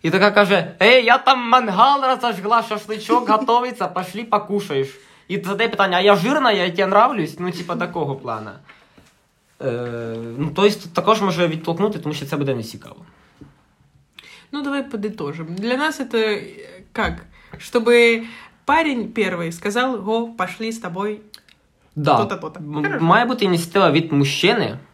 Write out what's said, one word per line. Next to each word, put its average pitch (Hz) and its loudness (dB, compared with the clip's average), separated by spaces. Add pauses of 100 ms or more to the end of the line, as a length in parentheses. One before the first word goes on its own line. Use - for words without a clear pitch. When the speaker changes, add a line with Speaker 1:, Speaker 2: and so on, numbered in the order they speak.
Speaker 1:
і 165 0
така 190 4
каже: 202 4 (100)
"Ей, 240 6
я 240 6
там 254 2
мангал 247 4
розожгла, 233 0
шашличок 214 -2
готовиться, 233 2
пошлі 185 -8
покушаєш". 202 -2 (400)
І 190 -4
задає 202 -2
питання: 196 2
"А 185 2
я 202 6
жирна, 247 2
я 185 0
тебе 175 -2
нравлюсь?" 202 2
Ну, 180 -4
типа, - -8
такого 165 -4
плана. 110 -10 (1120)
Е, 135 -2 (680)
ну, 156 -4
то 190 4
есть, - 0
також 202 2
може 175 0
відтолкнути, 165 -2
тому 151 -6
що 143 -10
це 147 -6
буде 139 -2
нецікаво. - -12 (1600)
Speaker 2:
Ну, 294 -6
давай 277 -2
подытожим. 165 -6 (100)
Для 233 -2
нас 302 -2
это, 240 -4
э, 214 0 (500)
как? 180 -2 (460)
Чтобы 233 4 (420)
парень 285 0
первый 175 -2
сказал: 226 -4
"Го, 226 -2
пошли 220 -6
с 226 -10
тобой 202 -6 (760)
Speaker 1:
Да. 151 2
Speaker 2:
то-то, 110 0
то-то". 156 -12
Speaker 1:
М, 147 -12 (120)
Speaker 2:
Хорошо. 165 -2
Speaker 1:
має 214 6
бути 233 -2
ініціатива 175 2
від 160 0
мужчини 143 2 (160)